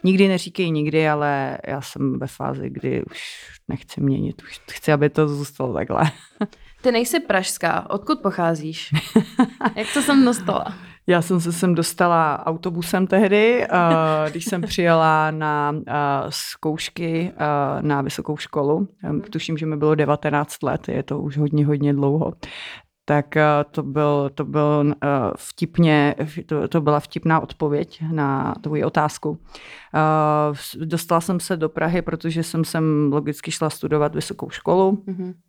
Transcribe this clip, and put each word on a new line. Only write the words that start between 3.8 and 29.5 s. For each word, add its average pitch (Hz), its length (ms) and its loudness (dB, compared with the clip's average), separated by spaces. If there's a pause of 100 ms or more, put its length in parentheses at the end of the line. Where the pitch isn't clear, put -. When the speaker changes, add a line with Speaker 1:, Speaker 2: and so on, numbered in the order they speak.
Speaker 1:
měnit, - 420 -2
už - 180 -20 (100)
chci, - 220 -2
aby 151 180 4
to 156 180 2
zůstalo 143 460 -6
takhle. - 280 0 (400)
<laughs> - 400 -12
Speaker 2:
Ty 247 100 4
nejsi 240 280 0
pražská, 185 720 -2
odkud - 320 -2
pocházíš? 165 680 -2 (440)
Speaker 1:
<laughs> - 420 0
Speaker 2:
Jak 214 180 -4
to 285 80 2
sem 269 220 6
dostala? 196 400 0 (420)
Speaker 1:
Já 175 160 4
jsem 175 180 0
se 170 120 -2
sem 175 220 2
dostala 165 720 2
autobusem 170 600 -2
tehdy, 208 580 4
eh, - 40 -6
Speaker 2:
<laughs> 160 600 4
Speaker 1:
když 165 140 -8
jsem 175 180 -2
přijela 160 680 4
na, 151 420 -2 (160)
eh, 117 40 -6 (360)
zkoušky, 165 1080 -4
eh, 143 460 0
na 143 200 0
vysokou 143 340 -4
školu. 156 520 -2 (140)
Em, 165 140 -6
Speaker 2:
Mhm. - 40 -2
Speaker 1:
tuším, - 380 -6
že 160 80 -4
mi 156 100 -2
bylo 151 180 2
devatenáct 147 680 0
let, 143 260 -4
je 127 140 -2
to 143 180 -6
už 139 180 -6
hodně, 147 280 2
hodně 147 280 2
dlouho. 139 380 0 (720)
Tak, 147 320 0
eh, 156 80 4 (260)
to 156 120 -4
byl, 143 520 0
to 147 100 -4
byl, 147 500 2 (100)
eh, - 20 0 (300)
vtipně, 156 800 2 (320)
to, 151 220 -2
to 170 120 2
byla 147 200 2
vtipná 160 400 0
odpověď 151 600 -4 (100)
na 139 480 -2
tvoji 151 240 -2
otázku. 151 540 -2 (560)